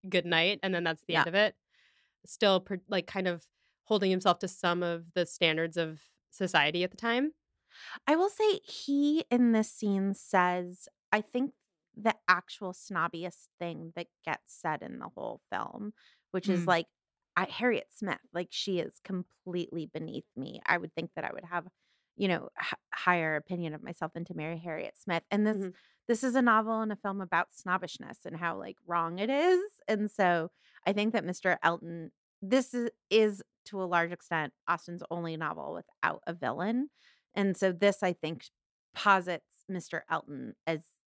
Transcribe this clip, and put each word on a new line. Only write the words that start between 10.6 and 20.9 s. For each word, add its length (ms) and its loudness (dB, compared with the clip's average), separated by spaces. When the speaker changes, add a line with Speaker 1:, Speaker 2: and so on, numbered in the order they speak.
Speaker 2:
I 100 4
think 300 -2
the 200 0
actual 420 0
snobbiest 760 -6
thing 360 -8
that 120 -10
gets 300 -6
said 300 -4
in 160 -12
the 100 -10
whole 320 -10
film, 420 -6
which 160 -2
is 160 2
Speaker 3:
Mm. 40 0
Speaker 2:
like, 200 2
I, 100 2
Harriet 460 -2
Smith, 280 -6
like, 200 -6
she 280 -2
is 240 -6
completely 840 -8
beneath 380 -10
me. 300 -10
I 120 2
would 180 -8